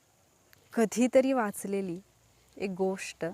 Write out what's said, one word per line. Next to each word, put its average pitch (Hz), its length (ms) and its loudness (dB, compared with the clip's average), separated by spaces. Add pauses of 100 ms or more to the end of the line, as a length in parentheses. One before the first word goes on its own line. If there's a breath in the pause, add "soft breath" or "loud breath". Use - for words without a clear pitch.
(760)
कधीतरी 247 580 4
वाचलेली 196 680 -2 (580)
एक 190 140 -4
गोष्ट 190 640 -4